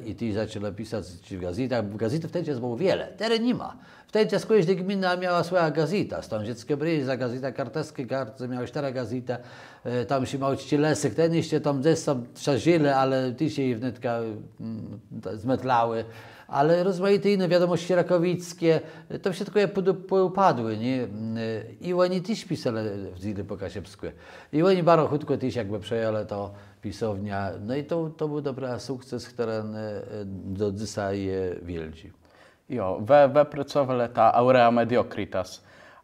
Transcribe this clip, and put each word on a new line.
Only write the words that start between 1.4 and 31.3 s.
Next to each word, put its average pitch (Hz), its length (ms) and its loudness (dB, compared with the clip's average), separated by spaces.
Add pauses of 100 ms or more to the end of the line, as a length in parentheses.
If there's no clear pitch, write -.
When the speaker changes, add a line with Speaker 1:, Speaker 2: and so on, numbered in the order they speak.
Speaker 1:
gazetach. 110 440 -2
W 101 120 -8
gazetach 143 320 -2
w - 40 -18
ten 170 120 -4
czas 143 140 -4
było 120 180 -4
wiele, 117 300 0 (100)
teraz 226 220 0
nie 233 160 0
ma. - 220 -8 (300)
W - 40 -20
ten 214 180 2
czas 202 160 0
każda 196 280 4
gmina 185 440 0
miała 180 260 2
swoja 170 280 2
gazeta. 147 500 0
Stąd 107 260 -6
Zieckie 123 300 -4
Bryza, 143 400 0
gazeta 127 340 -4
Karteskie, 143 540 -6
Kartce 131 420 -6
miała 123 180 -4
cztery 143 260 -4
gazety, 123 460 -4 (460)
e, 123 220 -2
tam 135 200 0
się 139 120 -4
małci 135 400 0
Lesek, 151 360 2
ten 165 200 2
jeszcze 160 280 0
tam 139 200 0
gdzieś 160 220 4
tam 127 220 0 (100)
szarzyli, 147 520 2
ale 135 440 2
ty 143 180 -2
się 143 120 -4
i 127 140 2
wnetka, 117 440 -4 (400)
mm, 110 400 -10 (340)
zmetlały. 117 720 2 (460)
Ale 165 320 4
rozmaite 196 480 2
inne 190 160 2
wiadomości 175 480 2
rakowickie, 175 840 2 (400)
to 190 120 -2
wszystko 208 260 0
je 202 80 6
podu-, 190 260 2
poupadły, 180 840 2
nie? 123 300 -2 (720)
I 180 120 -2
oni 180 280 4
też 185 240 -4
pisali 123 320 -2 (380)
w 92 60 -14
Zili 101 220 -4
po 101 140 -8
kasiepsku. 92 480 -10 (480)
I 151 100 2
oni 185 200 4
bardzo 160 240 6
chutko 139 300 -2
też 117 180 -2
jakby 104 240 -4
przejęli 110 460 -2
to 101 260 -6 (300)
pisownia. 98 680 -4 (140)
No 123 100 -4
i 147 80 -4
to, 165 340 -4
to 156 100 -2
był 147 140 -4
dobry 131 260 -6 (100)
sukces, 123 520 -8
który, 113 220 -4
e, 110 120 -4 (640)
do 95 460 -4
dzisiaj, 101 580 -4
e, 95 320 -2